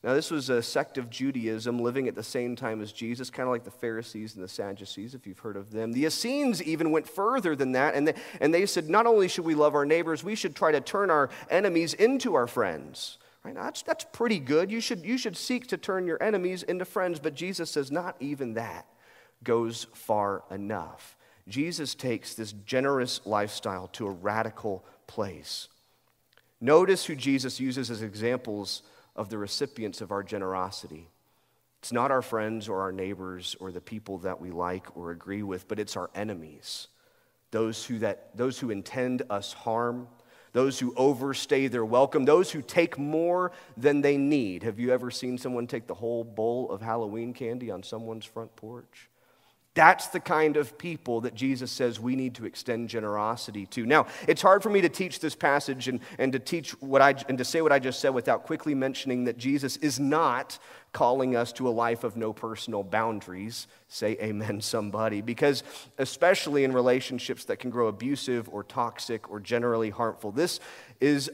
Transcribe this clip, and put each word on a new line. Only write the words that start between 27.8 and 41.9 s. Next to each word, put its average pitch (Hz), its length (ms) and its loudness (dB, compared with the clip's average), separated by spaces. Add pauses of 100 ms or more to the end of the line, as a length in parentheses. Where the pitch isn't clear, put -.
as 110 140 -6
examples 107 800 -4 (320)
of 104 140 -6
the 107 100 -6
recipients 107 600 -6
of 98 120 -8
our 101 100 -2
generosity. 95 880 -6 (680)
It's - 120 -10
not 123 200 2
our 127 100 4
friends 110 480 -4
or 95 120 -2
our 95 100 -2
neighbors 92 680 -8
or 92 120 -10
the 87 100 -10
people 104 380 -10
that 92 200 -6
we 90 120 -12
like 87 440 -6
or 85 140 -10
agree 92 320 -8
with, 98 260 -8
but 104 120 -6
it's 104 180 -6
our 90 160 -8
enemies, 87 760 -10 (600)
those 110 340 -2
who, 120 140 -6
that, - 400 -4
those 127 220 -2
who 123 100 -4
intend 127 580 -2
us 101 260 -4
harm, 120 540 -2 (460)
those 131 260 2
who 123 160 0
overstay 135 680 2
their 120 180 0
welcome, 127 420 4